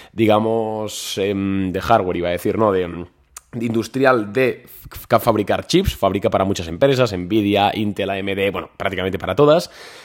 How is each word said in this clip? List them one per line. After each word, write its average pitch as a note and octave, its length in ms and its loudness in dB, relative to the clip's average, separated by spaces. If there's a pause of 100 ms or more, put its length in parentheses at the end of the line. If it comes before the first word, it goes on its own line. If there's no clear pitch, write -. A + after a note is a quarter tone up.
(120)
digamos, A2 1040 0
em, G2 540 -2
de F2+ 80 -4
hardware, F#2 380 2
iba F2 100 -2
a F2 60 0
decir, F#2 240 -2
¿no? G#2+ 160 2
De, F#2 80 0
em, E2+ 240 -8 (560)
industrial A2+ 720 0
de B2+ 320 0 (260)
f-, - 280 0
fabricar G#2+ 460 0
chips, F#3+ 300 2
fabrica G2 340 0
para G2 140 2
muchas F#2+ 240 -2
empresas, B2 500 2
Nvidia, G2+ 560 2
Intel, G2+ 360 -4
A G2 100 -4
M G2 160 -4
D, G2 160 0
bueno, F2 240 -8
prácticamente F#2 420 -4
para F2+ 180 -4
todas, D3 360 4 (320)